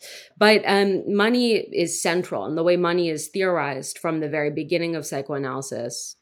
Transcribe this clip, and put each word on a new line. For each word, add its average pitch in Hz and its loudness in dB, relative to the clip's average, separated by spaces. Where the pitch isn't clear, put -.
But, 208 6
um, 196 4
money 233 4
is - -2
central, 170 -2
and 151 -4
the 165 0
way 175 6
money 175 2
is 151 -6
theorized 151 -2
from 160 -2
the 147 -4
very 151 0
beginning 165 -2
of 147 -6
psychoanalysis 135 -6